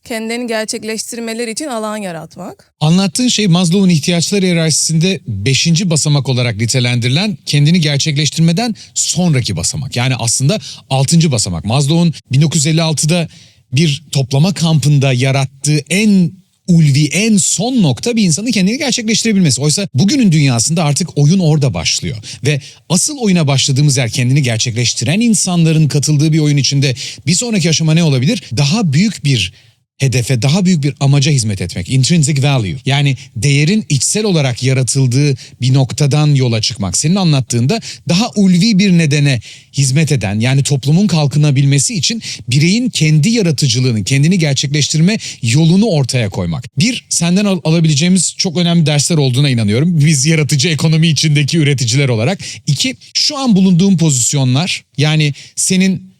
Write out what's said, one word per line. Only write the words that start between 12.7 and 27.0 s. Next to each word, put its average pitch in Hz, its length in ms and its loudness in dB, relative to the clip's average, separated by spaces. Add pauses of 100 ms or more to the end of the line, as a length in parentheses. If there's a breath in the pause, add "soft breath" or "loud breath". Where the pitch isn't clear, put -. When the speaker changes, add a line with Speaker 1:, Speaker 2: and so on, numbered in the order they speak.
Speaker 2:
elli 165 80 2
altıda 160 460 0 (440 loud breath)
bir 143 400 0
toplama 143 420 0
kampında 147 600 2
yarattığı 135 640 -2 (120)
en 196 420 2 (360)
ulvi, 151 380 4
en 202 320 0
son 233 460 -2
nokta 190 320 -2
bir 220 80 2
insanın 202 280 0
kendini 208 260 0
gerçekleştirebilmesi. 214 840 0
Oysa 151 320 -2
bugünün 202 380 2
dünyasında 147 520 0
artık 147 340 -2
oyun 151 220 4
orada 147 340 2
başlıyor. 87 440 -4 (280 loud breath)
Ve 143 160 0 (280 loud breath)
asıl 226 280 -2
oyuna 185 300 0
başladığımız 139 500 0
yer 120 120 -2
kendini 131 340 0
gerçekleştiren 120 760 -2
insanların 170 680 2
katıldığı 151 460 0
bir 156 60 2
oyun 147 180 2
içinde 135 380 0 (320 loud breath)